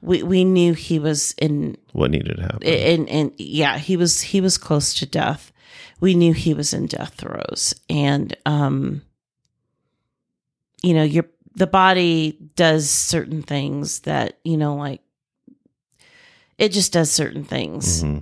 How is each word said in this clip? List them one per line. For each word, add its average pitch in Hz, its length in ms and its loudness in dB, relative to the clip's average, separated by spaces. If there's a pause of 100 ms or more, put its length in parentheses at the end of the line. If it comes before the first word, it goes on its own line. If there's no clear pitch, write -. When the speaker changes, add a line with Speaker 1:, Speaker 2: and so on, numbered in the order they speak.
Speaker 1:
we, 175 220 0
we 185 200 4
knew 175 300 4
he 160 240 -4
was 151 400 -2
in 151 380 -2 (160)
Speaker 2:
what - 180 0
needed - 280 -2
to - 40 -8
happen. - 220 -6
Speaker 1:
in, 160 420 2
in, 147 320 -2
yeah, 143 400 -2
he 180 180 -2
was, 170 240 2
he - 200 0
was 185 180 2
close - 360 0
to - 120 -4
death. - 460 -4 (480)
We 185 140 4
knew 170 200 6
he 160 180 0
was 147 220 -2
in - 120 -4
death - 280 -10
throes. - 600 -6 (140)
And, 143 560 0
um, 139 580 0 (1800)
you 180 120 4
know, 156 100 4
your, 156 200 2 (300)
the 190 120 2
body 175 720 2 (180)
does 156 340 4
certain 156 520 -2
things 143 580 -4
that, 143 440 -4
you 165 120 0
know, 147 200 0
like, 143 240 -8 (1600)
it 214 120 4
just 185 220 2
does 160 180 2
certain - 340 -2
things. 87 580 -4
Speaker 2:
Mm-hmm. 76 200 -2